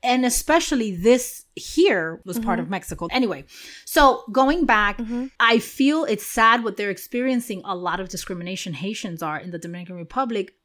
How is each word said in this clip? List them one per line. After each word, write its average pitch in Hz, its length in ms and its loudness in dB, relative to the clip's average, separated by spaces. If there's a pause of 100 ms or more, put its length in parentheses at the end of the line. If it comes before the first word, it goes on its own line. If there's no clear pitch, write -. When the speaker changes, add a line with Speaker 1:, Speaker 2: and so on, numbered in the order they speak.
Speaker 1:
and 254 240 2
especially 247 680 0
this 233 500 2 (100)
here 185 680 0
was 190 140 -6
part 226 180 0
Speaker 2:
Mm-hmm. 156 80 -4
Speaker 1:
of 151 40 -12
Mexico. 196 420 -6
Anyway, 196 340 -2 (400)
so 285 460 4
going 277 340 2
back, 208 320 2
Speaker 2:
Mm-hmm. 240 280 -6 (140)
Speaker 1:
I 233 200 6
feel 294 460 0
it's 208 200 -4
sad 226 380 4
what 214 140 -4
they're 208 120 -4
experiencing. 240 760 -4
A 196 120 -6
lot 180 240 -4
of 185 100 -8
discrimination 180 640 -8
Haitians 170 480 -8
are 156 180 -4
in - 120 -12
the 170 80 -10
Dominican 175 360 -12
Republic. 202 680 -6